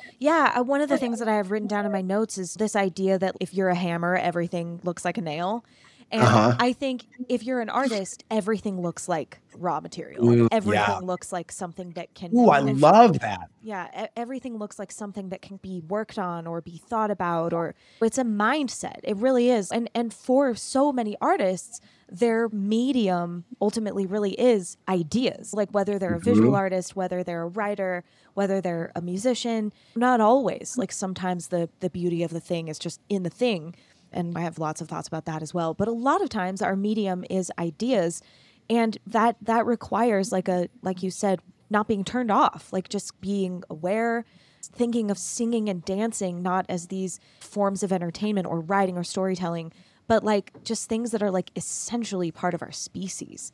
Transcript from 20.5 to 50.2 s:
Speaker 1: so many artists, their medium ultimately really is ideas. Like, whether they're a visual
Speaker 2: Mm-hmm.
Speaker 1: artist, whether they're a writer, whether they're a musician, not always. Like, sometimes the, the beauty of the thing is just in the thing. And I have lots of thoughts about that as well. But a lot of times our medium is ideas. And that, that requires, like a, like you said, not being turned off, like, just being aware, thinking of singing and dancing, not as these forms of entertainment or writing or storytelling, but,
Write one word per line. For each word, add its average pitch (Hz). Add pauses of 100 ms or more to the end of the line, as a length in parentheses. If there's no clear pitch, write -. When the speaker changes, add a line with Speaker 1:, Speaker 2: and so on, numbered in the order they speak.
Speaker 1:
so 269
many 220
artists, 214 (260)
their 226
medium 202 (140)
ultimately 202
really 202
is 226 (100)
ideas. 190
Like, 208
whether 202
they're 180
a 170
visual 196
Speaker 2:
Mm-hmm. -
Speaker 1:
artist, 185
whether 180
they're 170
a 170
writer, 196 (320)
whether 196
they're 170
a 170
musician, 214 (220)
not 247
always. 220
Like, 190
sometimes 180
the, 170 (120)
the 185
beauty 170
of 170
the 165
thing 165
is 156
just -
in 196
the 170
thing. 175 (380)
And 170
I 170
have 165
lots 156
of 156
thoughts -
about 160
that 156
as 156
well. 165
But 202
a -
lot 269
of 320
times 190
our 190
medium 196
is 185
ideas. 170 (480)
And 226
that, 226
that 226
requires, 214
like 185
a, 180 (120)
like 185
you 185
said, 190 (280)
not 208
being 196
turned 240
off, 233
like, 185
just -
being 185
aware, 220 (400)
thinking 233
of 190
singing 233
and 180
dancing, 190
not 185
as 175
these 190 (220)
forms 196
of 185
entertainment 185
or 165
writing 185
or 175
storytelling, 175 (340)
but, 220